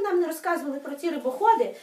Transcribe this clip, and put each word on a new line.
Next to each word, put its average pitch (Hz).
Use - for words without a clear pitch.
нам 359
не 349
розказували 311
про 285
ці 339
рибоходи, 262